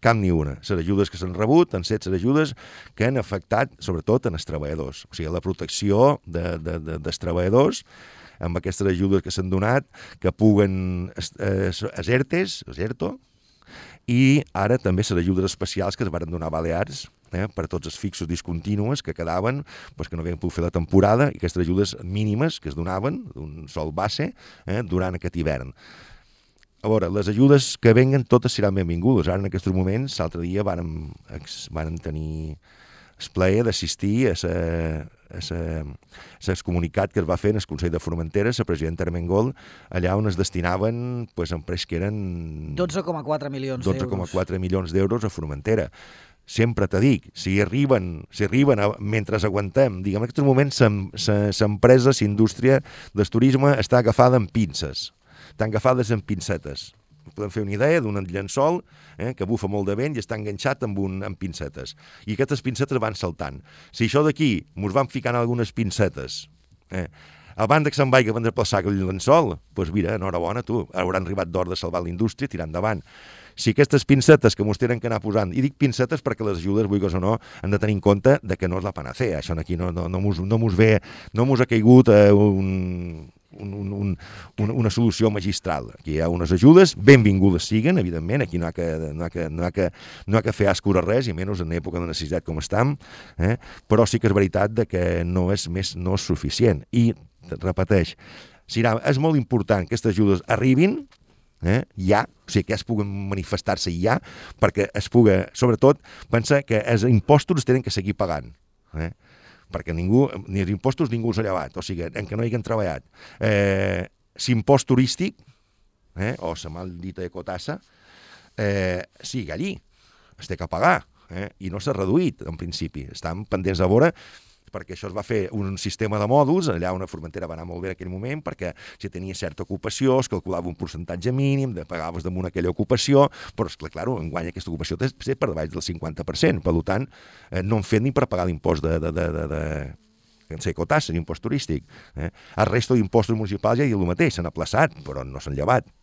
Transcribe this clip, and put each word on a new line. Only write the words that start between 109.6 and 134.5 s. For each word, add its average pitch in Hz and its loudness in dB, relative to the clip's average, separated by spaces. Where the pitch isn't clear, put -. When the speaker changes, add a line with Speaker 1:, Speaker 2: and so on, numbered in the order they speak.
Speaker 1:
Perquè 80 -6
ningú, 98 4
ni 95 -2
els 90 -2
impostos 131 -2
ningú 117 -2
els 101 -2
ha 110 -2
llevat, 87 -6
o 90 -10
sigui, 85 -8
en 101 -10
què 104 -6
no 117 -2
hagin 113 -4
treballat. 95 -4
Eh, 98 0
l'impost 123 4
turístic, 131 0
eh, 101 -4
o 82 -6
la - -14
maldita 90 -12
ecotassa, 92 -10
eh, 95 -2
siga 87 -8
allí, 180 -6
es - -18
té 92 -6
que 90 -8
pagar, 87 0
eh, 92 -10
i 95 -8
no 98 -8
s'ha 139 -2
reduït, 104 0
en 82 -10
principi. 78 -8
Estan 87 -8
pendents 95 -2
de 90 2
veure 135 6
perquè 92 -14
això 101 -12
es 92 -8
va 104 -8
fer 104 -2
un 98 -4
sistema 107 -4
de 104 0
mòduls, 147 2
allà 87 -2
on 92 -6
a 90 -14
Formentera 82 -10
va 82 -10
anar 85 -12
molt 87 -10
bé 95 -6
en 92 -10
aquell 92 -12
moment, 123 -8
perquè - -8
si 98 -12
tenia 95 -10
certa 87 -8
ocupació, 127 0
es - -6
calculava 90 -4
un 87 -10
percentatge 87 -6
mínim, 135 -2
de 76 -10
pagaves 85 -8
damunt 90 -4
aquella 90 -2
ocupació, 135 4
però, 98 -4
és - -18
clar, 76 -14
claro, 104 -6
enguany 82 -6